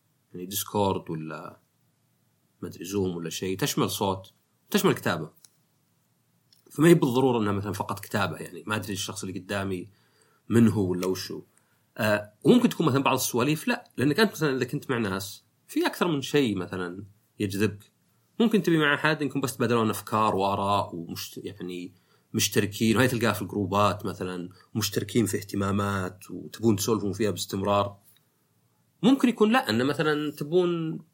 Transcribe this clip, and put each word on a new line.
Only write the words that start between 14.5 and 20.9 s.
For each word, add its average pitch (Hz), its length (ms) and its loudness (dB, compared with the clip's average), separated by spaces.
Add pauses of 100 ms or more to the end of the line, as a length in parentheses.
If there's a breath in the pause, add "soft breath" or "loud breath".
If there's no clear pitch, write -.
إذا 123 80 -2
كنت - 240 -6
مع 123 80 0
ناس 98 460 -4 (240)
في 339 180 -2
أكثر 196 220 0
من 143 140 0
شيء 131 360 2
مثلًا 92 460 -8 (360)
يجذبك، 101 520 -2 (480)
ممكن 220 240 4
تبي 165 140 4
مع 147 160 2
أحد 151 280 0
إنكم 135 200 -2
بس 131 160 -4
تبادلون 113 320 2
أفكار 107 460 0
وآراء 98 600 0